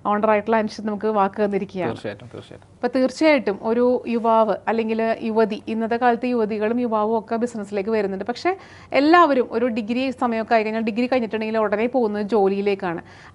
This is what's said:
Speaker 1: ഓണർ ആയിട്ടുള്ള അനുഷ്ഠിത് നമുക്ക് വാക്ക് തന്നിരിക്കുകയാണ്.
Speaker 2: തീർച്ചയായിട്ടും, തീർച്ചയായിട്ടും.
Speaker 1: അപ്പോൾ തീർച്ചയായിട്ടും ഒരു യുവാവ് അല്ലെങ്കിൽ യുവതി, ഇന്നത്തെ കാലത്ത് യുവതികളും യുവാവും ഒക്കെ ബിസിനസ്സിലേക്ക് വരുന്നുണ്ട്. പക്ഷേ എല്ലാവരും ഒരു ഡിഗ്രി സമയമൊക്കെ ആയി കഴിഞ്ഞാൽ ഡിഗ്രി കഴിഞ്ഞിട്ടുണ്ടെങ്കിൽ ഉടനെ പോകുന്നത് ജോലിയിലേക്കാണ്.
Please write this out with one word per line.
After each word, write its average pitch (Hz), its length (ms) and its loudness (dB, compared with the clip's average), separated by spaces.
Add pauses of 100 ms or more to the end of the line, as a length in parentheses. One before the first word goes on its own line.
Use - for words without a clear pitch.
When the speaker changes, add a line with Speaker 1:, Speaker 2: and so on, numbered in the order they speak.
Speaker 1:
ഓണർ 208 240 2
ആയിട്ടുള്ള 214 260 2
അനുഷ്ഠിത് 214 300 -2
നമുക്ക് 208 200 -4
വാക്ക് 208 380 2
തന്നിരിക്കുകയാണ്. 190 460 -4
Speaker 2:
തീർച്ചയായിട്ടും, 113 440 -10
തീർച്ചയായിട്ടും. - 400 -18
Speaker 1:
അപ്പോൾ 247 240 -2
തീർച്ചയായിട്ടും 254 640 2
ഒരു 240 460 2
യുവാവ് 226 480 2 (120)
അല്ലെങ്കിൽ 220 540 -2
യുവതി, 220 460 0
ഇന്നത്തെ 220 280 -2
കാലത്ത് 240 300 2
യുവതികളും 226 540 0
യുവാവും 220 380 0
ഒക്കെ 214 180 -4
ബിസിനസ്സിലേക്ക് 208 540 -4
വരുന്നുണ്ട്. 196 340 -2
പക്ഷേ 330 320 -2 (360)
എല്ലാവരും 285 580 6
ഒരു 233 160 -2
ഡിഗ്രി 240 440 -2
സമയമൊക്കെ 233 440 -2
ആയി 220 80 4
കഴിഞ്ഞാൽ 220 200 -2
ഡിഗ്രി 233 240 0
കഴിഞ്ഞിട്ടുണ്ടെങ്കിൽ 220 520 -2
ഉടനെ 214 280 0
പോകുന്നത് 220 360 0
ജോലിയിലേക്കാണ്. 196 800 0 (320)